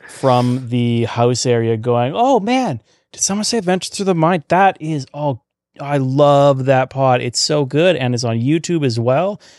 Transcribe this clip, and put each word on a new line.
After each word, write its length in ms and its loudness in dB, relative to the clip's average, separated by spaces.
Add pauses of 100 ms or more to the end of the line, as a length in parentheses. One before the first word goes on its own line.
from 600 0
the 360 0
house 420 -2
area 300 0
going, 380 -2
"Oh 260 2
man, 420 -4 (300)
did 100 -8
someone 220 -2
say 140 -2
Adventure 360 -4
Through 120 -4
the 80 0
Mind?" 340 0
That 320 4
is, 340 -6
oh 260 -4 (400)
I 180 -4
love 680 4
that 240 2
pod. 300 0
It's 200 -6
so 240 -2
good, 320 2
and 180 -2
it's 100 -4
on 140 -2
YouTube 460 -2
as 160 -2
well. 400 0 (180)